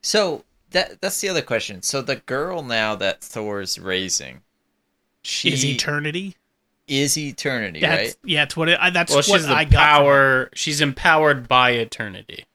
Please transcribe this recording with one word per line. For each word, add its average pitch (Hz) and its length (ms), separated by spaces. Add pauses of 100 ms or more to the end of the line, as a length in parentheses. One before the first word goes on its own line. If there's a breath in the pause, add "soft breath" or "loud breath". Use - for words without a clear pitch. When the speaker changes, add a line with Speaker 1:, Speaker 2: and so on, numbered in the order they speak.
Speaker 1:
So, 185 440 (260)
that, - 320
that's 190 180
the 202 80
other 170 140
question. 104 400
So - 180
the 127 160
girl 156 460
now 110 340
that 95 240
Thor's 104 580
raising, 92 640 (800)
she - 300
Speaker 2:
Is 135 120
eternity? 147 720 (520)
Speaker 1:
is 139 320
eternity, 123 640
Speaker 2:
That's, 160 280
Speaker 1:
right? - 160
Speaker 2:
yeah, 156 200
it's - 120
what 160 140
it, 175 100
I, 180 100
that's 170 200
Speaker 3:
Well, 143 80
Speaker 2:
what 143 80
Speaker 3:
she's 185 200
the 139 80
Speaker 2:
I 156 100
got 143 80
from 143 80
it. - 20 (240)
Speaker 3:
power. 135 480
She's 151 260
empowered 147 680
by 127 260
eternity. 113 720 (100)